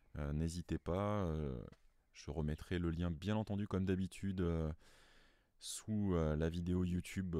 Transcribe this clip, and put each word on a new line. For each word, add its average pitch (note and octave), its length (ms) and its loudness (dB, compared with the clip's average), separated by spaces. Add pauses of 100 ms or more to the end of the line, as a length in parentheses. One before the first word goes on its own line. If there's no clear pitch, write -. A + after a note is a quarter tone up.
(180)
Euh, D2 160 -2
n'hésitez E2 440 -2
pas, G2+ 460 0
euh, D2+ 360 -2 (540)
je - 180 -12
remettrai D2+ 480 -2
le E2+ 120 2
lien F2 200 0
bien E2+ 240 -2
entendu G#2 320 -2
comme F#2+ 180 0
d'habitude, F#2+ 560 0
euh, E2 300 2 (880)
sous, G#2 540 0
euh, D#2+ 220 4
la D#2+ 140 4
vidéo F2+ 360 2
YouTube F2+ 540 -2